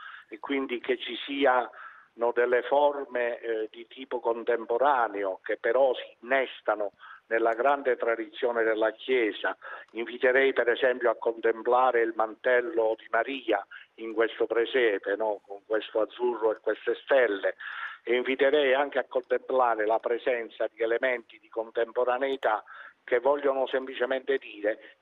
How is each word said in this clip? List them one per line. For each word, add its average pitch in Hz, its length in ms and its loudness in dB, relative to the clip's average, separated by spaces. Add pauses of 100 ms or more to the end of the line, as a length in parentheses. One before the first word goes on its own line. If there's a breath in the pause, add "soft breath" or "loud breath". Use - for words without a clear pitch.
(280 loud breath)
e - 120 -14
quindi 131 400 -4
che 123 180 -2
ci 120 160 -10 (100)
siano 127 460 0 (640 loud breath)
delle 120 280 2
forme, 139 760 0
eh, 110 320 -4
di 117 160 -18
tipo 131 320 -8
contemporaneo 117 1300 0
che - 120 -4
però 123 380 4
si - 260 -12
innestano 113 720 -2 (400 loud breath)
nella 113 220 2
grande 135 420 2
tradizione 117 640 -2
della 110 300 2
Chiesa. 107 640 -2 (360 loud breath)
Inviterei 123 600 2
per 120 160 2
esempio 120 420 2
a 110 60 0
contemplare 117 840 2
il 113 120 -2
mantello 113 840 0
di - 120 -20
Maria 117 560 -2 (300 loud breath)
in 113 160 -10
questo 110 340 0
presepe, 110 680 2
no? 107 300 -2
Con 101 200 -14
questo 107 340 -2
azzurro 110 520 0
e - 80 -4
queste 110 420 -2
stelle, 101 520 2 (500 loud breath)
e 120 120 0
inviterei 135 580 2
anche 139 240 0
a 120 100 -4
contemplare 123 800 0
la 110 120 2
presenza 117 760 -2
di - 100 -6
elementi 117 560 -2
di - 100 -20
contemporaneità 120 1120 -2 (420 loud breath)
che 123 140 0
vogliono 135 480 2
semplicemente 131 720 -2
dire 107 640 -6